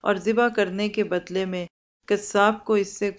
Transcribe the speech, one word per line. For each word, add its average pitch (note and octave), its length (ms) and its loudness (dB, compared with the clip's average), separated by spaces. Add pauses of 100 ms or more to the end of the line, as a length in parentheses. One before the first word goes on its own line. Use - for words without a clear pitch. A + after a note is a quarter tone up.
और G3+ 160 2
ज़िबा A3+ 320 2
करने G3+ 380 0
के G#3 160 -2
बदले F3+ 420 -4
में F3+ 200 -6 (400)
कसाब G#3 560 2
को G#3+ 140 2
इससे G3 420 -2